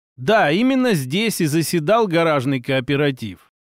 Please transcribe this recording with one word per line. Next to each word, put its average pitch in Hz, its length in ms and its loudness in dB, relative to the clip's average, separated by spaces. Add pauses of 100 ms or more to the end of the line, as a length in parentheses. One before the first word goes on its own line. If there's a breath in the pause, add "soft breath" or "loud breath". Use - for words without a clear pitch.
(160)
Да, 165 340 2
именно 247 440 2
здесь 175 480 -2
и 170 40 2
заседал 165 600 0
гаражный 147 540 0
кооператив. 135 920 -4 (160)